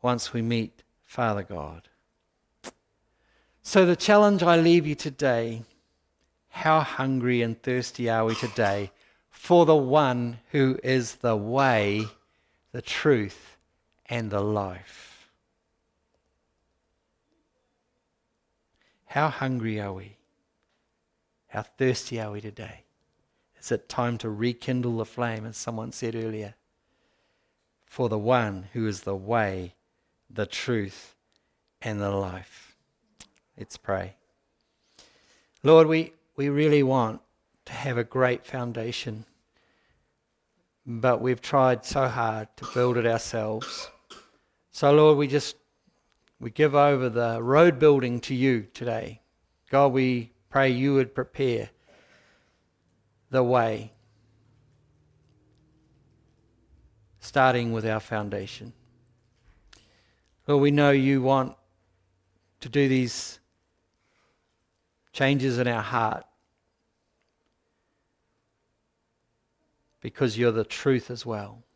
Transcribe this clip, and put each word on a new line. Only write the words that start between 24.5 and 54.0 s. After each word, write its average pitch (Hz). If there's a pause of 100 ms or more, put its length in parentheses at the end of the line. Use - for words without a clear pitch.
the 113
flame, 113
as 113
someone 113
said 117
earlier, 110 (1300)
for -
the 110
one 104
who 113
is 101
the 98
way, 95 (540)
the 104
truth, - (680)
and 107
the 101
life? 92 (800)
Let's -
pray. 95 (1500)
Lord, 160
we, 160 (240)
we 143
really 147
want 127 (440)
to -
have 131
a 117
great 123
foundation, 117 (1600)
but 117
we've 120
tried 127
so 135
hard 113 (100)
to -
build 123
it 117
ourselves. 110 (840)
So, 143
Lord, 151
we 143
just, 135 (840)
we 120
give 147
over 143
the 113
road 147
building 127
to -
you 123
today. 113 (480)
God, 139
we 127 (180)
pray 135
you 131
would 131
prepare 123 (1600)
the 131
way, 113 (3250)